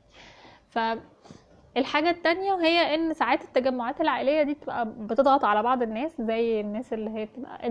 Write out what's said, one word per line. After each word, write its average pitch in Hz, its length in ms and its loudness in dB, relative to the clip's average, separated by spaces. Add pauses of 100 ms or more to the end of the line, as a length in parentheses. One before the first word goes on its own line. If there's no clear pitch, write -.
(680)
فالحاجه - 1400 -4
التانية 349 440 0
وهي 330 420 2
ان 320 180 0
ساعات 262 280 0
التجمعات 254 600 -2
العائليه 302 420 2
دي 285 100 0
بتبقى 240 360 -6
بتضغط 254 560 2
على 208 180 4
بعض 247 180 2
الناس، 226 400 -4
زي 226 400 0
الناس 208 320 -6
اللي 220 160 -6
هي 220 160 -6
بتبقى - 340 -14 (120)